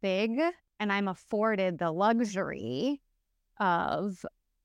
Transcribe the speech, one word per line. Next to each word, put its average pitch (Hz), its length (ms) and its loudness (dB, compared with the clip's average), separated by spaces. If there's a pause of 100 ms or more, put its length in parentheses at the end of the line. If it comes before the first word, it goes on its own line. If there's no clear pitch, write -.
big. 208 360 0 (440)
And 208 100 0
I'm 202 160 2
afforded 190 680 0
the 170 140 0
luxury 196 1080 0 (580)
of 180 680 0 (400)